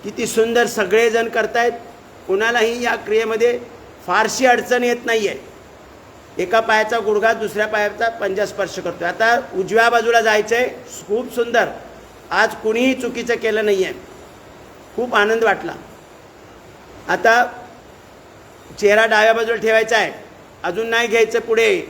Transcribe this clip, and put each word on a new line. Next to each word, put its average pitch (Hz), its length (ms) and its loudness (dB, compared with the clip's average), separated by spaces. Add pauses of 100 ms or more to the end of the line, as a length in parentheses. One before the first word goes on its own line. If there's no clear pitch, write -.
किती 214 220 -6
सुंदर 233 400 2
सगळेजण 226 600 0
करतायत, 233 440 -2 (540)
कुणालाही 233 560 0
या 233 140 -2
क्रियेमध्ये 226 640 0 (460)
फारशी 220 400 2
अडचण 247 380 2
येत 240 200 0
नाहीये. 214 460 -2 (880)
एका 185 220 0
पायाचा 220 380 0
गुडघा 214 340 0
दुसऱ्या 214 340 -2
पायाचा 208 420 -2
पंजा 208 380 -2
स्पर्श 190 320 -6
करतोय. 175 300 -6
आता 220 320 2 (140)
उजव्या 196 340 2
बाजूला 233 320 2
जायचंय. 220 480 0 (380)
खूप 220 280 -4
सुंदर, 233 320 0 (640)
आज 208 240 2
कुणीही 240 400 0
चुकीचं 240 400 -4
केलं 220 300 -2
नाहीये, 190 280 0 (1040)
खूप 240 180 -4
आनंद 220 300 2
वाटला. 185 280 -2 (1400)
आता 233 440 2 (1300)
चेहरा 208 260 6
डाव्या 220 260 4
बाजूला 226 280 0
ठेवायचा 220 360 2
आहे, 180 160 0 (500)
अजून 180 240 -4
नाही 226 220 0
घ्यायचं 226 320 2
पुढे 220 500 2